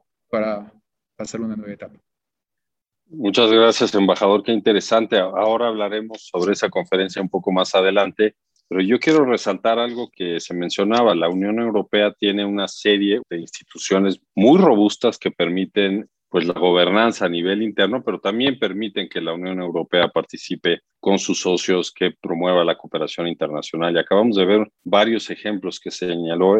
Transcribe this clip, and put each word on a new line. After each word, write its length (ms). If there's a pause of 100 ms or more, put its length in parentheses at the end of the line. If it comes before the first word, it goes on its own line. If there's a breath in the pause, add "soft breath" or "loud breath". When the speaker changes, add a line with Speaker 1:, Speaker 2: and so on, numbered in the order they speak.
(300)
Speaker 1:
para 400 (460)
pasar 240
una 160
nueva 160
etapa. 260 (1080)
Speaker 2:
Muchas 420
gracias, 440
embajador. 480
Qué 100
interesante. 640
Ahora 500
hablaremos 640
sobre 220
esa 160
conferencia 520
un 80
poco 240
más 220
adelante, 640 (300)
pero 140
yo 180
quiero 280
resaltar 520
algo 320
que 300
se 140
mencionaba. 600
La 140
Unión 300
Europea 600
tiene 280
una 220
serie 600
de 100
instituciones 800 (160)
muy 240
robustas 600
que 120
permiten, 760 (220)
pues, 160
la 80
gobernanza 720
a 20
nivel 340
interno, 400
pero 160
también 400
permiten 520
que 100
la 140
Unión 260
Europea 480
participe 720 (180)
con 200
sus 220
socios, 520
que 200
promueva 520
la 140
cooperación 500
internacional. 640
Y 40
acabamos 380
de 100
ver 260 (120)
varios 440
ejemplos 500
que 120
señaló 680